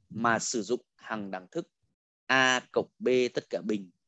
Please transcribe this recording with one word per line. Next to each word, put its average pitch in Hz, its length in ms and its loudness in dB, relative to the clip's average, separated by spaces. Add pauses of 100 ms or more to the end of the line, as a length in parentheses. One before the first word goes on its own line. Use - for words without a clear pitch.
(100)
mà 113 280 0
sử - 240 -4
dụng 113 180 -2 (160)
hằng 104 340 -10
đẳng 92 180 -10
thức - 200 -8 (580)
A 127 340 4 (120)
cộng - 160 0 (100)
B 110 100 -2 (260)
tất - 160 -6
cả 87 140 -4
bình 101 260 -4 (180)